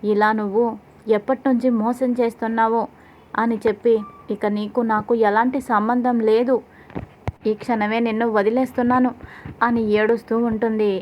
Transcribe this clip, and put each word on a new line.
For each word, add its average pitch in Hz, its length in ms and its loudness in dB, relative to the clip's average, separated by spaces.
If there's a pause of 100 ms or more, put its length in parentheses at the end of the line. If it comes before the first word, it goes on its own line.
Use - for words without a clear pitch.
ఇలా 208 280 2
నువ్వు 220 460 -2 (300)
ఎప్పటి 220 380 0
నుంచి 254 240 2
మోసం 240 420 0
చేస్తున్నావో?" 226 760 -2 (480)
అని 226 320 0
చెప్పి, 220 320 2 (320)
"ఇక 202 140 -6
నీకు 208 360 -2
నాకు 220 340 0
ఎలాంటి 226 460 2
సంబంధం 240 580 0
లేదు, 226 420 2 (880)
ఈ 214 60 0
క్షణమే 214 460 -2
నిన్ను 226 320 0
వదిలేస్తున్నాను" 247 800 2 (520)
అని 233 180 0 (100)
ఏడుస్తూ 220 460 0
ఉంటుంది. 220 640 -2